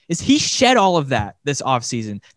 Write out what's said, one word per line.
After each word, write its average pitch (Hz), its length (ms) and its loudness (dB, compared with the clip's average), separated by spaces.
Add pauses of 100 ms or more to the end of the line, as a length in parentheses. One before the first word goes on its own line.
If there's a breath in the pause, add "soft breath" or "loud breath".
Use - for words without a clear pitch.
is 170 140 -4
he 277 160 4
shed 254 400 2
all 190 180 2
of 143 140 0
that 107 340 -2
this 143 180 -4
offseason. 113 600 -4 (160 soft breath)